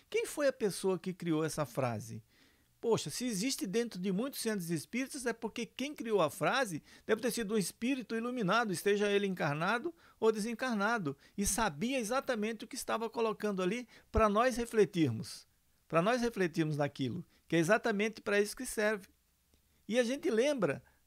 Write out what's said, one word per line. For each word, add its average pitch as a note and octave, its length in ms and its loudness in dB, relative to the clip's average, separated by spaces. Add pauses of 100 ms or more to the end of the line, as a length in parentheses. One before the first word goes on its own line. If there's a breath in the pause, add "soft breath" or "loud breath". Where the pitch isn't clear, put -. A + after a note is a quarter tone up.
Quem A4+ 160 0
foi D4 220 0
a C4 60 2
pessoa F#3 440 0
que F3+ 160 -6
criou D#3+ 300 0
essa D#3 200 -2
frase? A#2 600 -4 (580 soft breath)
Poxa, A3 280 2
se A#3+ 160 -6
existe A#3+ 420 -2
dentro A3+ 320 -2
de F#3+ 100 -2
muitos A#3 300 -2
centros G3+ 300 -4
espíritas, B3 560 -4
é A#3 80 0
porque A3+ 320 -6
quem C#4+ 280 -8
criou A3 280 0
a D3+ 80 4
frase F#3 520 0 (240 loud breath)
deve A3 160 2
ter B3+ 80 0
sido G#3 240 -2
um A3 40 2
espírito A#3 580 -2
iluminado, A3+ 560 0
esteja G3+ 400 2
ele G3+ 160 2
encarnado F#3 640 -2 (240 soft breath)
ou A3 140 6
desencarnado, A3 840 -2 (200 soft breath)
e G3+ 80 0
sabia A3 540 0
exatamente A#3 640 -2
o A3+ 40 -12
que C4 100 -12
estava A3+ 320 -4
colocando G#3 520 -2
ali A3 240 0 (240 loud breath)
para G#3+ 200 6
nós A3+ 260 4
refletirmos, E3+ 920 2 (440)
para E3 120 4
nós A#3 200 2
refletirmos E3 560 0
naquilo, C3+ 480 -2 (240 soft breath)
que E3 80 2
é - 20 6
exatamente G#3+ 600 2
para G3+ 180 2
isso G#3 160 -2
que B3+ 100 -10
serve. G#3 440 -2 (760)
E A3 140 0
a B3+ 40 2
gente C#4 260 -2
lembra, A3 520 2 (260 soft breath)